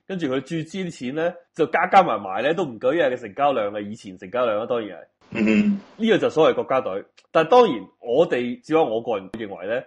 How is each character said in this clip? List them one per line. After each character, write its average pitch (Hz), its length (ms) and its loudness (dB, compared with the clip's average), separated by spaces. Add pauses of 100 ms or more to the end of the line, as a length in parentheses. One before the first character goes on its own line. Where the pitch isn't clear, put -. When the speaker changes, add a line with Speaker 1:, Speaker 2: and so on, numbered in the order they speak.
Speaker 1:
跟 185 120 -8
住 160 80 -2
佢 131 140 -2
注 165 140 -8
資 170 300 -6
啲 170 60 -8
錢 127 240 -8
咧， 165 180 -2 (200)
就 160 120 0
加 170 220 0
加 196 160 8
埋 113 180 -2
埋 98 200 -4
咧， 143 140 2
都 185 80 -2
唔 117 160 -8
夠 127 140 0
一 170 40 -2
日 170 60 2
嘅 127 140 0
成 110 180 -14
交 143 160 2
量 110 220 -2
嘅， 107 80 -6
以 104 140 -10
前 95 220 -16
成 92 140 -16
交 123 140 0
量 107 140 0
啦， 117 60 -4
當 120 200 -2
然 90 120 -14
係。 - 40 -20 (300)
Speaker 2:
嗯 214 140 -2
哼。 202 340 2 (180)
Speaker 1:
呢 226 120 0
個 190 80 6
就 127 120 0
所 151 200 4
謂 117 60 2
國 117 100 -2
家 131 160 0
隊， 98 220 -6 (280)
但 160 140 4
係 156 40 -6
當 247 180 8
然 107 180 -4 (140)
我 131 300 2
哋， 123 340 -4
只 151 100 -4
有 160 120 4
我 117 160 -2
個 117 160 -2
人 95 140 -10
認 110 220 -10
為 90 140 -10
咧， 123 200 -4